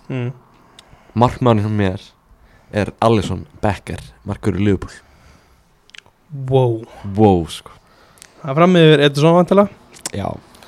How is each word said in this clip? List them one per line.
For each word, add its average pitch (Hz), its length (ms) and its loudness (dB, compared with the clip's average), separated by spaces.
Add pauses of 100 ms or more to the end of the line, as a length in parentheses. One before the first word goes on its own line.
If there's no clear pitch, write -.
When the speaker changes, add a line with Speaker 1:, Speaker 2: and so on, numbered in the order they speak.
Speaker 1:
Mm. 127 240 -8 (840)
Speaker 2:
Markmaðurinn 113 500 0
hjá 107 80 -4
mér 98 320 -4 (640)
er 101 280 -4
Alisson 95 440 0 (140)
Becker, - 480 -8 (160)
markvörður 101 420 -6
Liverpool. 101 320 -2 (1500)
Speaker 1:
Wow. 127 380 -2 (200)
Speaker 2:
Wow, 98 420 2
sko. - 260 -18 (600)
Speaker 1:
Það - 180 -12
er 143 80 -4
fram 180 180 4
yfir 156 240 6
Ederson 143 320 2
væntanlega? 190 600 0 (160)
Speaker 2:
Já, 95 160 -6 (400)